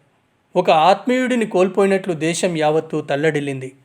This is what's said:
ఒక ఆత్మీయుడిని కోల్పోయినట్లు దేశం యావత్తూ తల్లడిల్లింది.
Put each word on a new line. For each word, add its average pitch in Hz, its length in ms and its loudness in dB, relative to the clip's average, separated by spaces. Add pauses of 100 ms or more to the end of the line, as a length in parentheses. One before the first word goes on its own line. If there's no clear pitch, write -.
(560)
ఒక 180 140 2
ఆత్మీయుడిని 220 760 2
కోల్పోయినట్లు 190 640 0
దేశం 170 440 -2
యావత్తూ 156 440 0
తల్లడిల్లింది. 143 720 -4 (120)